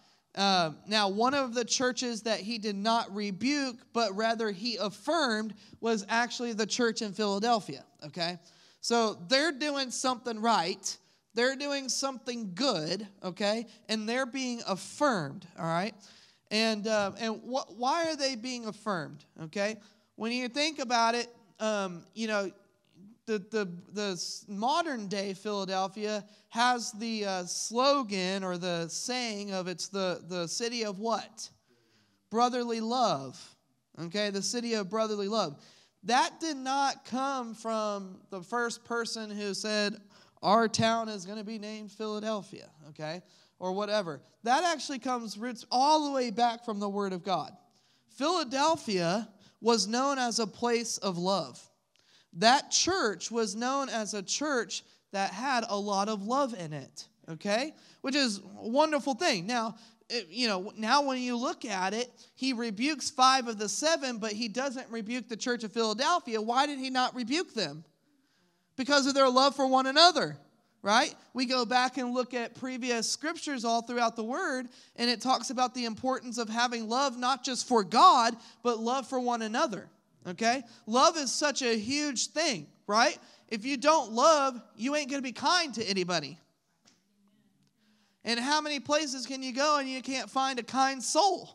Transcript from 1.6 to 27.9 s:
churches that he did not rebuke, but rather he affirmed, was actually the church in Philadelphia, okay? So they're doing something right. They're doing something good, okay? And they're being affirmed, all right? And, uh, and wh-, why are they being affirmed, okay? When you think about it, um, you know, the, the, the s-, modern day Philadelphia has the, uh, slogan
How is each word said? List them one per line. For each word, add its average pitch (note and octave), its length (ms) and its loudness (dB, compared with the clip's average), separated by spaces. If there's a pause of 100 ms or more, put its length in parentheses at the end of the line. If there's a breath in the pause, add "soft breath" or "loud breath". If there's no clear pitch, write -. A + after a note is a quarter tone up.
churches B3 580 -2
that G#3+ 160 -2
he G#3 180 -6
did G#3 200 -4
not A3 360 0
rebuke, A#3+ 680 -2 (140)
but A3+ 220 2
rather A3 380 0
he G#3 240 -6
affirmed, A3 800 0 (260 loud breath)
was A3 280 0
actually A#3 440 0
the G#3+ 140 -2
church A3+ 360 0
in G#3 100 -6
Philadelphia, G3+ 720 0 (220)
okay? E3+ 320 -6 (420 soft breath)
So A3+ 460 2
they're C#4 240 4
doing C#4 400 -2
something A#3+ 500 -4
right. G3 560 0 (380 soft breath)
They're B3+ 220 2
doing C#4 320 -4
something A#3+ 680 -4
good, F#3+ 500 0 (200)
okay? G#3 420 0 (220 loud breath)
And G#3+ 200 -4
they're B3+ 160 0
being B3 440 -4
affirmed, F#3 800 -2 (100)
all E3 80 -4
right? E3+ 300 0 (560 loud breath)
And, A3 340 2
uh, G#3 320 2
and A3+ 240 -4
wh-, B3 340 -6
why C#4 280 0
are D#4+ 100 -2
they C4+ 220 -2
being A#3+ 300 -8
affirmed, E3 580 -6 (180)
okay? G3+ 360 -2 (360 soft breath)
When A3 160 -4
you B3 160 -2
think D4 320 -2
about A#3 380 2
it, A#3+ 100 -2 (320)
um, G3 460 -2 (100)
you A3 140 -4
know, G3+ 240 0 (720)
the, G#3+ 140 -2 (100)
the, G#3 200 -2 (220)
the G3+ 200 -4
s-, - 360 -8
modern B3 580 0
day G3 280 -4
Philadelphia G3 920 -4 (240 loud breath)
has A#3+ 440 0
the, G#3+ 340 -4
uh, F#3 180 -4
slogan G3+ 960 0